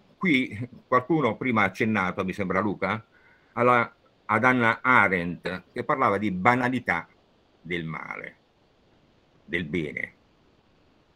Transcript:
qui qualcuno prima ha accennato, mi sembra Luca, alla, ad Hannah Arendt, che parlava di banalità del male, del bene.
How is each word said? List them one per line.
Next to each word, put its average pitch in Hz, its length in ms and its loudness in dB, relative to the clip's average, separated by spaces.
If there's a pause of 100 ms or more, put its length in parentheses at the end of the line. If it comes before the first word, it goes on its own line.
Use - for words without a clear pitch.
(160)
qui 131 400 0 (300)
qualcuno 123 500 0
prima 117 260 0
ha 98 40 4
accennato, 98 580 -2
mi 92 80 -4
sembra 92 280 -2
Luca, 104 440 -4 (500)
alla, 120 380 2 (340)
ad 110 180 2
Hannah 123 360 2
Arendt, 90 920 2
che 123 100 -8
parlava 123 360 0
di 104 120 -2
banalità 120 800 0 (520)
del 85 240 -6
male, 71 520 -12 (1080)
del 82 200 -6
bene. 76 480 -6 (1040)